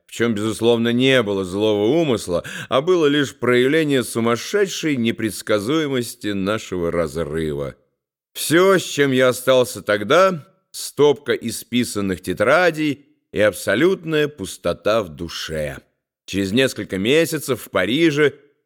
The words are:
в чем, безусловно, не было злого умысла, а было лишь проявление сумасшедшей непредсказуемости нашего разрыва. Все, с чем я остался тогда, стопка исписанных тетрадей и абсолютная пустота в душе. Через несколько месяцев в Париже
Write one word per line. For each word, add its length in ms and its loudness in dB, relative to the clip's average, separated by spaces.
в 40 -20
чем, 220 0
безусловно, 600 0
не 280 4
было 220 -2
злого 560 2
умысла, 460 -2
а 120 2
было 260 2
лишь 280 0
проявление 720 2
сумасшедшей 880 -2
непредсказуемости 1300 -2
нашего 640 -2
разрыва. 840 -4
Все, 460 2
с 40 -2
чем 280 0
я 160 4
остался 540 2
тогда, 640 2
стопка 640 0
исписанных 880 -4
тетрадей 880 0
и 60 -2
абсолютная 880 0
пустота 720 -2
в 80 -10
душе. 680 -8
Через 240 -2
несколько 480 -2
месяцев 640 0
в 80 -20
Париже 640 2